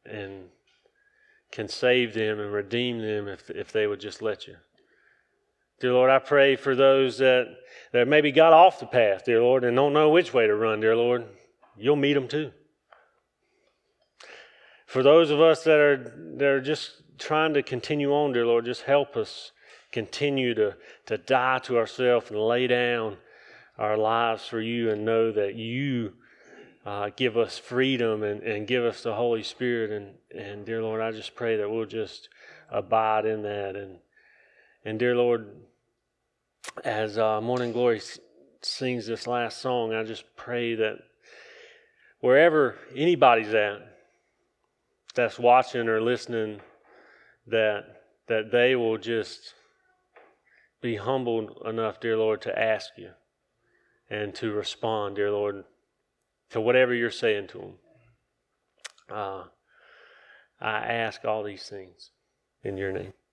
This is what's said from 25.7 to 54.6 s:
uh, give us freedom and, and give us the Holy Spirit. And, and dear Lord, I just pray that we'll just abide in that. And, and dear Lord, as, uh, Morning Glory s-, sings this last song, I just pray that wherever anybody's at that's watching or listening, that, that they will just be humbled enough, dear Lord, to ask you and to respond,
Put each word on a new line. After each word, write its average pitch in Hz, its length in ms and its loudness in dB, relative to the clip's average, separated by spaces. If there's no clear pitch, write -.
uh, 101 300 -6
give 120 200 -2
us 113 220 -2
freedom 120 640 -2
and, 104 200 -6
and 107 260 -6
give 123 160 0
us 113 180 -4
the 113 120 -6
Holy 113 280 -2
Spirit. 117 480 -4
And, 101 240 -10
and 104 240 -14
dear 113 160 -6
Lord, 110 200 -6
I 113 100 -4
just 110 240 -12
pray 113 220 -2
that 104 120 -4
we'll 113 180 -4
just 107 420 -10
abide 110 560 0
in 107 160 -2
that. 101 320 -6
And, 95 240 -14
and 110 120 -8
dear 123 200 0
Lord, 120 320 0
as, 107 340 -4
uh, 110 220 0
Morning 120 320 -4
Glory 120 260 2
s-, - 220 -16
sings 123 440 -6
this 113 200 -8
last 117 340 -6
song, 120 320 -4
I 110 120 -4
just 110 200 -12
pray 120 400 -6
that 107 220 -2
wherever 143 580 4
anybody's 127 580 4
at 104 260 0
that's 120 240 -2
watching 120 500 4
or 110 120 2
listening, 113 600 -4
that, 107 560 -2
that 110 240 -4
they 123 240 4
will 113 240 -2
just 110 560 -8
be 117 160 -6
humbled 117 680 -4
enough, 110 340 -6
dear 113 160 -2
Lord, 110 260 0
to - 160 -6
ask 110 400 -2
you 92 120 -18
and 104 240 -6
to 110 180 -6
respond, 104 640 -6